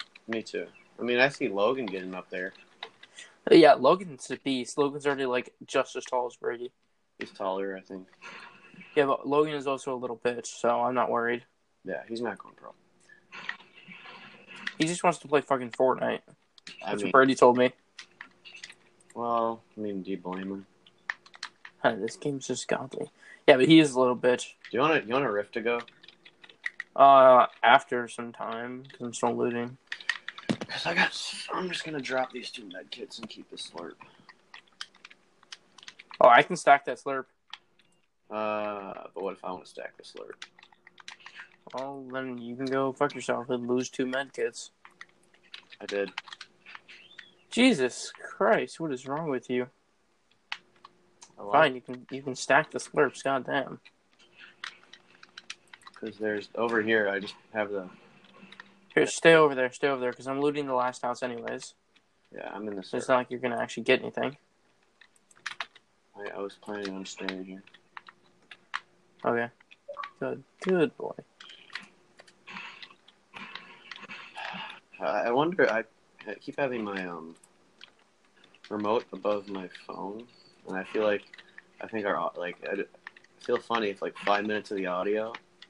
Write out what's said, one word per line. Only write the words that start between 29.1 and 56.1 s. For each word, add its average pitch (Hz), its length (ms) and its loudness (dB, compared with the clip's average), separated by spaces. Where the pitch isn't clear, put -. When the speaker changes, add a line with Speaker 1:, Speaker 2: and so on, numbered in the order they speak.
Speaker 2:
still 117 200 0
looting. 120 440 -2
Speaker 1:
'Cause - 180 -6
I 165 80 -2
got - 140 2
s-, - 460 -8
I'm 185 160 -4
just 170 160 -8
gonna 156 160 -6
drop 127 320 -2
these 120 160 -12
two 117 160 -16
med 92 260 -16
kits - 260 -14
and 113 120 -14
keep - 200 -18
the 90 60 -18
slurp. 82 400 -12
Speaker 2:
Oh, - 80 10
I 120 160 10
can 175 140 -6
stack 139 260 6
that 127 180 -8
slurp. 135 260 -6
Speaker 1:
Uh, 104 840 -6
but 90 80 -8
what 95 100 -4
if 92 100 -20
I 92 80 -6
wanna 92 140 -10
stack - 320 -14
the - 60 -20
slurp? - 300 -16
Speaker 2:
Well, 135 380 -8
then 131 260 -6
you 120 180 -10
can 131 100 -6
go 135 280 0
fuck 143 220 0
yourself 120 340 -2
and 123 180 -2
lose 123 220 0
two - 160 -4
med 131 280 -6
kits. - 360 -6
Speaker 1:
I 107 60 -12
did. 98 240 -2
Speaker 2:
Jesus 202 600 2
Christ, - 680 0
what 160 140 -4
is 127 140 -10
wrong 151 220 -6
with 127 200 -4
you? 123 180 0
Speaker 1:
A 104 40 -14
lot. 101 100 -8
Speaker 2:
Fine, 135 200 6
you 123 80 -12
can, 127 300 -14
you 131 100 -10
can 135 140 -8
stack 143 340 2
the - 80 -8
slurps, - 460 -2
goddamn. 135 560 -4
Speaker 1:
'Cause 107 240 -12